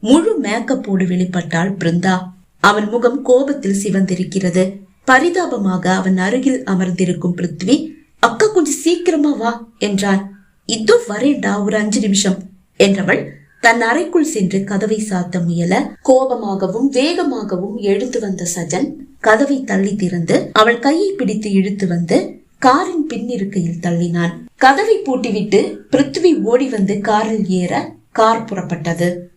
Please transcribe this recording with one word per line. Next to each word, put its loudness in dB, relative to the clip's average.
முழு 4
மேக்கப்போடு -2
வெளிப்பட்டாள் -2
பிருந்தா. 0
அவன் 2
முகம் 0
கோபத்தில் 2
சிவந்திருக்கிறது. 0
பரிதாபமாக 2
அவன் 2
அருகில் 0
அமர்ந்திருக்கும் 0
பிருத்வி, 0
"அக்கா, 2
கொஞ்சம் 0
சீக்கிரமா 0
வா" -2
என்றான். 0
"இதோ 2
வரேன்டா, 0
ஒரு 0
அஞ்சு 0
நிமிஷம்" 0
என்றவள் 2
தன் 0
அறைக்குள் 0
சென்று -2
கதவை -2
சாத்த -4
முயல, 0
கோபமாகவும் 2
வேகமாகவும் -2
எழுந்து -2
வந்த -6
சஜன் -4
கதவை 2
தள்ளி -2
திறந்து 0
அவள் 4
கையை 0
பிடித்து -4
இழுத்து 0
வந்து 2
காரின் 2
பின்னிருக்கையில் -4
தள்ளினான். -2
கதவை 4
பூட்டிவிட்டு 0
பிருத்வி 0
ஓடி 2
வந்து 0
காரில் 0
ஏற, 0
கார் 2
புறப்பட்டது. -4